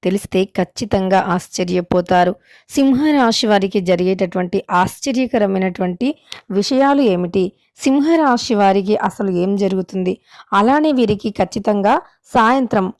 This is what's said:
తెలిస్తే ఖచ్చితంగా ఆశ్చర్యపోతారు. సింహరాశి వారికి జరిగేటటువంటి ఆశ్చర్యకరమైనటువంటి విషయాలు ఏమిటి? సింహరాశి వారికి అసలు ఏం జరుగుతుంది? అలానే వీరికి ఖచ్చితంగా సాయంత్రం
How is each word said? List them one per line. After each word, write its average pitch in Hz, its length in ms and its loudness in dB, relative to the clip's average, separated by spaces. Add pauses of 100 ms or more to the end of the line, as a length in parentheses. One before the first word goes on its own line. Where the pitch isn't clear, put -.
తెలిస్తే 190 380 -2 (120)
ఖచ్చితంగా 190 720 -2
ఆశ్చర్యపోతారు. 180 1040 0 (380)
సింహరాశి 269 760 2
వారికి 202 340 2
జరిగేటటువంటి 180 760 -2 (120)
ఆశ్చర్యకరమైనటువంటి 196 1400 -2 (420)
విషయాలు 269 520 2
ఏమిటి? 180 420 0 (360)
సింహరాశి 277 760 2
వారికి 202 420 2
అసలు 196 400 -4
ఏం 185 200 0
జరుగుతుంది? 190 580 -2 (380)
అలానే 277 400 2
వీరికి 220 380 0
ఖచ్చితంగా 202 640 0 (380)
సాయంత్రం 226 540 2 (140)